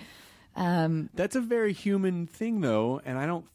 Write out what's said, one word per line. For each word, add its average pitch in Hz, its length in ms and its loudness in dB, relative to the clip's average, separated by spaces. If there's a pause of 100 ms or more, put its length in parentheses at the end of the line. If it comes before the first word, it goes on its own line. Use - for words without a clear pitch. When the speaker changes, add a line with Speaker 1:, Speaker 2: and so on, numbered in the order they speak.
(560)
Speaker 1:
Um, 165 580 0
Speaker 2:
That's 190 220 -2
a 262 60 0
very 226 300 0
human 185 540 0
thing, 220 360 -4
though, 117 440 2
and 131 140 -4
I 143 80 -2
don't, 170 280 -4